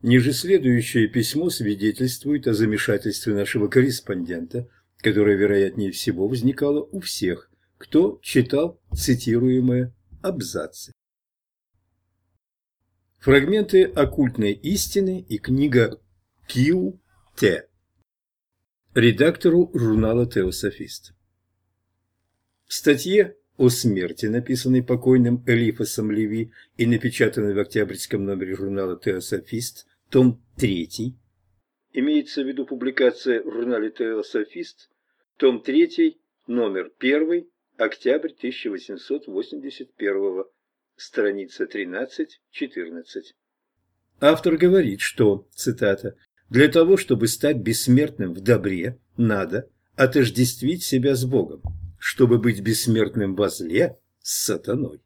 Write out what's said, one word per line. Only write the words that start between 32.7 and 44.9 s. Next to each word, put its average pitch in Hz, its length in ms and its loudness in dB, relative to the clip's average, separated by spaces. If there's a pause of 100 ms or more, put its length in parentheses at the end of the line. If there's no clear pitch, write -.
в - 100 -8
журнале 117 380 -4
«Теософист», 113 960 -6 (480)
том 127 240 2
третий, 160 580 2 (280)
номер 107 500 -4
первый, 160 520 0 (280)
октябрь 117 540 -2
тысяча 123 400 -8
восемьсот 98 560 -10
восемьдесят 135 680 -10
первого, 98 540 -4 (460)
страница 101 720 -4
тринадцать-четырнадцать. 92 1700 -10 (840)
Автор 160 380 2
говорит, 170 440 2